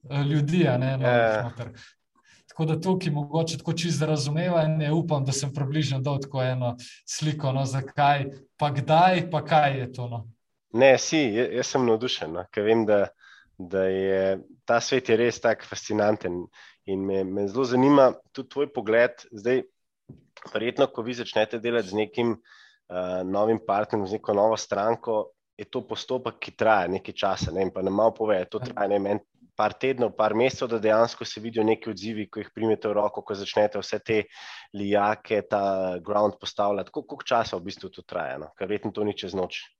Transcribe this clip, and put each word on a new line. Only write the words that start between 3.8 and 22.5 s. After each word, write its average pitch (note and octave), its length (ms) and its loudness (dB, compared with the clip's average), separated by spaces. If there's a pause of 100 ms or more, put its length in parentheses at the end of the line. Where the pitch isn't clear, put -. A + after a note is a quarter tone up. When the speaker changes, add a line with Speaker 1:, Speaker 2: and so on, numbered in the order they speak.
Speaker 1:
za D3+ 60 0
razumevanje, D#3 880 0
upam, D#3 340 0
da C3+ 60 -2
sem C3+ 220 -4
približno C#3 480 -2
dal C#3 180 -2
tako C#3 240 -4
eno B2+ 300 -2 (320)
sliko, D3 480 -4
no, C3+ 120 0
zakaj, C#3 600 0 (320)
pa D3 120 0
kdaj, D#3+ 600 4
pa D3+ 100 -2
kaj D3 380 4
je B2 140 -6
to, A#2+ 160 -8
no. A#2+ 100 -8 (540)
Speaker 2:
Ne, B2+ 240 8
si, - 200 -2
ja-, A#2+ 380 2
jaz B2 160 -4
sem C3 160 2
navdušen, A2 480 0
no, F2+ 160 -8
ker G#2 160 -2
vem, A2+ 180 6
da, G2+ 220 4 (500)
da F#2+ 300 -2
je, F#2+ 500 0 (280)
ta A#2 160 2
svet B2+ 280 -2
je A2 80 6
res A#2+ 240 0
tak A2 240 0
fascinanten G#2 760 -2 (420)
in G2 200 -4
me, F#2+ 180 0
me G2 240 -2
zelo A2+ 180 -2
zanima C3 460 6 (200)
tudi - 180 -14
tvoj C#3 240 -4
pogled. A#2 560 2
Zdaj, A#2+ 340 -2 (880)
verjetno, A#2+ 340 0
ko - 160 -8
vi B2 100 -6
začnete A2+ 460 -2
delati A2+ 300 -2
z F#2+ 60 -6
nekim, G#2+ 400 0 (540)